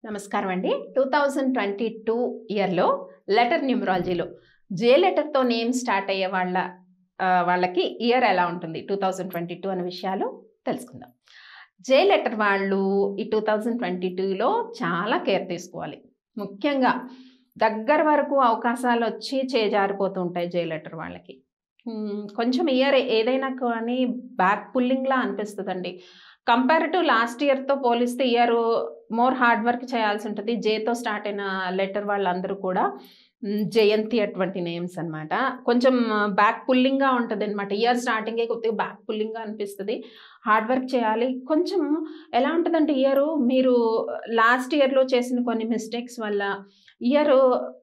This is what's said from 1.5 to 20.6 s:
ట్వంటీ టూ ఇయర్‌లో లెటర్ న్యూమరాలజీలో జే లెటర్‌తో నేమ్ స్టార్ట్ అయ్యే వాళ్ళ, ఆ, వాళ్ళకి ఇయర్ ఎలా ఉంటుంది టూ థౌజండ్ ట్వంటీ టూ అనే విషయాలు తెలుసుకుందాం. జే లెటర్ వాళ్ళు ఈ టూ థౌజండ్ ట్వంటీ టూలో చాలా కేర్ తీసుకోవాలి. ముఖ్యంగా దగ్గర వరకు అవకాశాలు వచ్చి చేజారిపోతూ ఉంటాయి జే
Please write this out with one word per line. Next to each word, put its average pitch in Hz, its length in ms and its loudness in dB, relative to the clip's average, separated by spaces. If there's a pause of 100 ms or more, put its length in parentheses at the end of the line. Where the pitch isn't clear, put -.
ట్వంటీ 214 540 -2
టూ 233 420 -2
ఇయర్‌లో 202 600 0 (200)
లెటర్ 294 340 2
న్యూమరాలజీలో 185 640 0 (460)
జే 240 240 4
లెటర్‌తో 302 460 2
నేమ్ 233 300 0
స్టార్ట్ 196 380 -2
అయ్యే 190 160 0
వాళ్ళ, 185 440 -2 (500)
ఆ, 185 220 4
వాళ్ళకి 180 640 0
ఇయర్ 240 180 4
ఎలా 180 220 4
ఉంటుంది 170 340 -8
టూ 196 160 -6
థౌజండ్ 185 340 -4
ట్వంటీ 170 240 -8
టూ 196 140 -8
అనే 185 140 -4
విషయాలు 190 600 -6 (240)
తెలుసుకుందాం. - 440 -8 (720)
జే 269 240 4
లెటర్ 311 300 2
వాళ్ళు 196 880 0
ఈ 226 100 -6
టూ 214 100 2
థౌజండ్ 214 380 -2
ట్వంటీ 180 380 -2
టూలో 202 600 -2
చాలా 196 400 -2
కేర్ 226 320 -2
తీసుకోవాలి. 165 540 -10 (360)
ముఖ్యంగా 254 680 -2 (500)
దగ్గర 220 440 2
వరకు 285 340 2
అవకాశాలు 240 680 2
వచ్చి 262 520 -4
చేజారిపోతూ 196 680 0
ఉంటాయి 175 260 -2
జే 175 160 -2